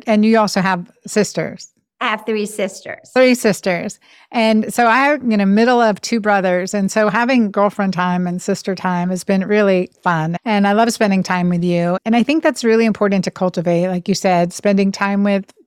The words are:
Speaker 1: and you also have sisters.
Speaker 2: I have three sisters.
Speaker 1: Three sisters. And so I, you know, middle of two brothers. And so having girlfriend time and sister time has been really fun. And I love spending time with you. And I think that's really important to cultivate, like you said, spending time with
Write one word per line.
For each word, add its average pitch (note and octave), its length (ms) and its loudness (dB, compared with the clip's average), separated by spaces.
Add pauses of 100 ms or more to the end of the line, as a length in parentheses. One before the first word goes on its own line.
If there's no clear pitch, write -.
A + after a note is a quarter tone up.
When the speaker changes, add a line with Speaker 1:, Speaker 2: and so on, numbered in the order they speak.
Speaker 1:
and G#3+ 180 2
you A3 140 4
also G#3 240 0
have F3+ 300 -2 (160)
sisters. - 640 -4 (280)
Speaker 2:
I B3 60 -2
have A3 180 -4
three G#3+ 200 -4
sisters. - 680 -10
Speaker 1:
Three B3+ 220 4
sisters. G3 640 -2 (320)
And A3 420 0
so A#3+ 120 2
I, C4+ 300 2
you B3 200 -2
know, G3+ 100 2
middle A#3 360 4
of G#3+ 180 2
two A#3 220 -4
brothers. F#3+ 520 0
And G3 160 -2
so G#3+ 200 0
having A#3 420 0
girlfriend G3+ 400 0
time F3+ 340 -2
and F3 160 -6
sister G3 320 -4
time F3+ 360 -4
has F#3 160 -6
been F#3+ 200 0
really G3 440 2 (120)
fun. E3+ 440 0
And G#3 200 2
I G3+ 60 2
love A3+ 220 4
spending F#3+ 300 0
time F3+ 260 0
with F3 120 0
you. F3 440 0
And A3+ 100 0
I A#3 80 2
think D#4 180 0
that's C#4+ 220 -2
really A3+ 220 2
important G3 400 0
to F#3+ 60 -4
cultivate, F3 580 -2
like F3+ 180 -6
you F#3+ 80 0
said, F3+ 380 0
spending G3 400 0
time G3+ 320 -2
with G3 260 -2 (160)